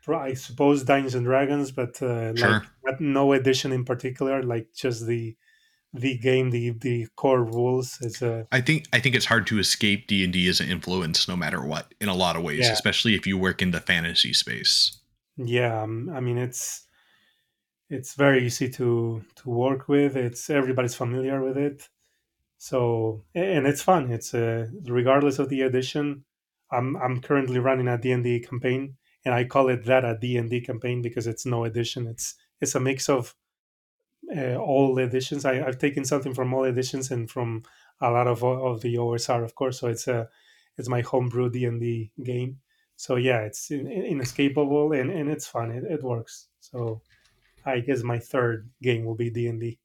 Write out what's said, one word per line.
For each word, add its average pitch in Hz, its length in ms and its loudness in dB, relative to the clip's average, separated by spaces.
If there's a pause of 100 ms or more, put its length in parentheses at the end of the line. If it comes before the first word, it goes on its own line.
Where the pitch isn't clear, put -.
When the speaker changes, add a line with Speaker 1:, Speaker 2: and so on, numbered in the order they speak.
Speaker 1:
Pro-, 156 160 -2
I 135 140 -4
suppose 143 500 2
Dungeons 135 320 2
and 123 100 0
Dragons, 139 460 2
but, 123 300 -6
uh, 117 340 -2
Speaker 2:
Sure. 117 140 4 (100)
Speaker 1:
like, - 40 -6 (220)
not, 131 160 -4
no 139 320 4
edition 131 380 2
in 127 140 0
particular, 131 580 -2
like, 117 320 -2
just 117 320 -2
the, 113 280 -2 (580)
the 131 240 -2
game, 127 340 4
the, 120 200 0
the 117 440 -4
core 127 280 4
rules 123 580 0
is, 120 200 -6
uh, 113 300 -2
Speaker 2:
I 127 100 4
think, 151 320 2
I 123 60 4
think 123 160 2
it's 107 100 2
hard 113 220 4
to 110 120 2
escape 101 480 2
D 98 160 2
and 90 100 2
D 90 140 4
as 87 140 4
an 73 80 -2
influence 90 580 0
no 92 80 -4
matter 78 300 -2
what, 78 340 -6
in 104 100 -2
a 92 60 0
lot 90 200 2
of 85 80 -2
ways, 76 220 -2
Speaker 1:
Yeah. 117 60 4
Speaker 2:
especially 107 440 2
if 90 120 -2
you 95 100 0
work 92 240 0
in 92 100 2
the 82 100 -2
fantasy 85 520 0
space. - 640 0 (400)
Speaker 1:
Yeah, 120 460 0
um, 113 300 -6
I 135 60 -6
mean, 120 180 -2
it's, - 480 -6 (1040)
it's 135 260 -10
very 135 300 4
easy 123 240 -2
to, 117 520 0 (140)
to - 140 -12
work 127 400 0
with. 143 260 4
It's, 123 340 -4
everybody's 127 460 0
familiar 131 480 -2
with 131 140 -2
it. 143 320 -4 (680)
So, 117 680 0 (100)
a-, 180 220 2
and 131 100 2
it's 139 140 0
fun. 151 300 4
It's, 113 220 -6
uh, 117 340 0 (180)
regardless 135 540 4
of 135 100 0
the 135 140 0
edition, 139 600 -2 (480)
I'm, 131 240 0
I'm 127 260 -2
currently 131 380 2
running 127 300 2
a 120 80 2
D 127 160 0
and 123 100 0
D 120 160 2
campaign, 131 560 -4 (300)
and 127 80 2
I 123 100 4
call 131 240 4
it 120 180 0
that, 127 200 4
a 113 120 0
D 123 200 -2
and 117 120 -2
D 120 120 -2
campaign, 123 400 -6
because 117 260 -4
it's 113 180 -6
no 117 200 0
edition. 117 420 -4
It's, - 280 -10 (260)
it's - 140 -2
a 131 40 2
mix 131 300 -2
of, 127 260 0 (1000)
uh, 127 200 -2
all 135 440 4
editions. 131 440 -2
I, 131 220 2
I've 127 140 -4
taken 143 260 0
something 135 280 -2
from 127 200 -2
all 131 100 2
editions 131 480 -2
and 117 180 -4
from 117 340 -4 (360)
a 123 100 2
lot 120 180 4
of, 120 160 0
of 127 380 0
the 117 180 -2
O 120 140 0
S 117 160 -4
R, 120 140 2
of 117 120 -10
course. 131 240 -4
So 123 80 -4
it's 113 200 -4
a, 117 220 -2 (480)
it's 113 100 -8
my 123 140 0
homebrew 123 480 0
D 123 160 -2
and 117 160 -2
D 117 300 -4 (120)
game. 127 360 -6 (360)
So - 200 -4
yeah, 123 240 2
it's 107 320 -8
in-, 139 200 -6
in-, 196 140 -4
inescapable 143 880 0
and, 135 180 0
and 151 180 -4
it's 147 180 -6
fun. 117 240 -4
It, 123 120 -8
it 143 200 -4
works. 117 440 -6 (140)
So 113 400 -8 (640)
I 127 140 0
guess 123 240 -2
my 120 160 -2
third 117 500 -2 (120)
game 117 240 0
will 113 100 -4
be 117 160 -2
D 117 160 -2
and 117 120 -6
D. 117 260 -8